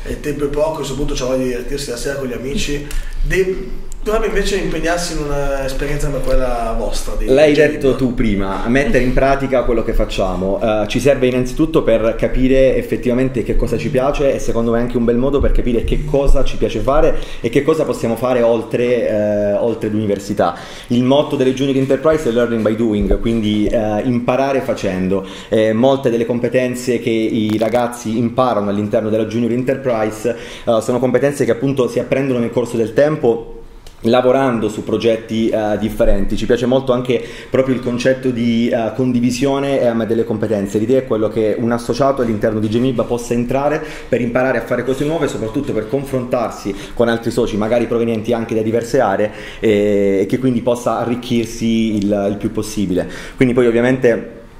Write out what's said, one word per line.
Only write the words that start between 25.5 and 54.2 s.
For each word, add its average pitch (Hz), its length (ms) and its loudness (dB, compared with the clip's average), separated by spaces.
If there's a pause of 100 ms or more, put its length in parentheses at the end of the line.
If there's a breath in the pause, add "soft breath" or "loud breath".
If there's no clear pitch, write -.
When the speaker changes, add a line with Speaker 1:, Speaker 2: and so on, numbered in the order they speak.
Speaker 2:
Eh, 110 240 2
molte 135 340 2
delle 117 160 0
competenze 123 760 0
che 117 100 -2
i 110 480 0
ragazzi 113 580 -2
imparano 117 540 0
all'interno 107 400 0
della 110 160 0
Junior 113 260 -2
Enterprise, 120 840 -2 (300 loud breath)
eh, 113 160 2
sono 123 180 -2
competenze 127 460 2
che 113 60 0
appunto 135 360 0
si 117 120 -2
apprendono 127 400 0
nel 117 120 -2
corso 120 280 -2
del 110 160 -2
tempo 143 640 0 (480)
lavorando 123 680 2
su 104 120 -8
progetti, 110 680 0
eh, 107 280 0
differenti. 104 560 2
Ci 107 120 -2
piace 123 180 2
molto 131 300 2
anche 123 280 0 (280 loud breath)
proprio 127 240 2
il 117 80 -4
concetto 127 480 0
di, 117 400 0
eh, 113 260 0
condivisione, 131 840 0
ehm, 117 280 0
delle 110 180 0
competenze. 107 540 -2
L'idea 117 220 2
è 127 60 -10
quello 110 220 0
che 107 300 0
un 117 120 0
associato 127 520 0
all'interno 110 380 0
di 107 100 -2
Gemib 120 340 0
possa 120 300 -4
entrare 135 440 0 (300 loud breath)
per 120 140 0
imparare 123 340 0
a 117 60 -2
fare 120 220 -2
cose 131 200 -2
nuove, 151 240 0
soprattutto 110 460 -4
per 107 120 -2
confrontarsi 120 880 -4 (200 loud breath)
con 117 140 2
altri 117 220 -2
soci, 107 280 0
magari 110 260 0
provenienti 117 480 -2
anche 113 220 -2
da 110 80 0
diverse 117 380 0
aree, 104 300 0 (300 loud breath)
e, 101 600 2
e 104 40 2
che 131 120 -2
quindi 127 240 0
possa 117 340 0
arricchirsi 113 1000 -2
il, 101 340 0
il 104 80 -4
più 104 140 -4
possibile. 92 540 -2 (300 loud breath)
Quindi 127 160 4
poi 123 140 4
ovviamente 120 720 2 (220)